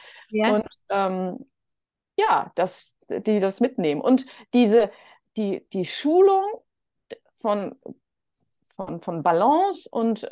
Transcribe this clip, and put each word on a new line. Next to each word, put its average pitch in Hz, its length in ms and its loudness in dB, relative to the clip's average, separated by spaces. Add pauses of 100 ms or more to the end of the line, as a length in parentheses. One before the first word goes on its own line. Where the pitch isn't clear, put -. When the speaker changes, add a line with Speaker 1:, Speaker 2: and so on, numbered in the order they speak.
(300)
Speaker 1:
Ja. 214 240 0
Speaker 2:
Und, 208 120 -2 (220)
ähm, 185 580 -4 (720)
ja, 269 400 0
dass - 400 -6 (120)
die 214 300 -2
das 190 220 -2
mitnehmen. 190 400 0
Und 262 260 2 (260)
diese, 226 380 4 (460)
die, 202 360 -4
die 185 120 -4
Schulung 381 580 4 (920)
von, 208 400 -4 (960)
von, 185 260 -10
von 165 220 -8
Balance 294 640 2
und, 233 440 -2